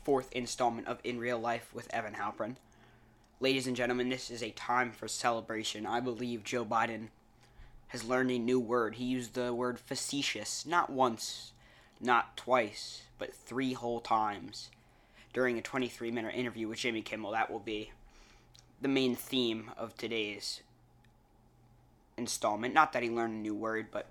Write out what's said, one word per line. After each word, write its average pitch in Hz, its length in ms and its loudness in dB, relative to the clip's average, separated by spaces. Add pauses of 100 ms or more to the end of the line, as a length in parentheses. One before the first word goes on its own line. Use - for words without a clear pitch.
fourth 131 280 2
installment 120 560 0
of 120 160 -4
In 120 140 -2
Real 120 220 0
Life 117 340 -2
with 117 180 -12
Evan 110 220 -2
Halpern. 107 440 -4 (840)
Ladies 135 260 4
and 127 100 0
gentlemen, 123 340 2
this 127 200 -4
is 117 140 -6
a 110 80 -4
time 123 400 2
for 110 160 -10
celebration. 110 800 -2
I 117 120 0
believe 120 440 -4
Joe 120 200 -2
Biden 113 440 0 (800)
has 120 160 -8
learned 127 260 4
a 123 80 4
new 123 220 4
word. 113 340 2
He 123 120 -4
used 127 280 -2
the 123 220 0
word 123 240 0
facetious, - 880 -4
not 165 240 4
once, 127 600 2 (460)
not 120 380 4
twice, 120 640 0 (160)
but - 160 -6
three 127 400 -4
whole 117 260 -4
times 107 680 0 (640)
during 123 240 2
a 110 60 -4
twenty-three 120 480 -2
minute 113 240 -4
interview 113 320 -2
with 113 100 -6
Jimmy 113 240 0
Kimmel. 107 300 -6
That 110 180 2
will 113 80 -4
be 107 340 -6 (880)
the 135 80 -2
main 131 280 4
theme 117 600 -2
of 110 220 -8
today's 107 640 -4 (1600)
installment. 117 580 0
Not 156 180 8
that 123 80 0
he 117 80 2
learned 117 240 0
a 110 40 -4
new 107 180 -2
word, 110 360 -2
but 104 200 -4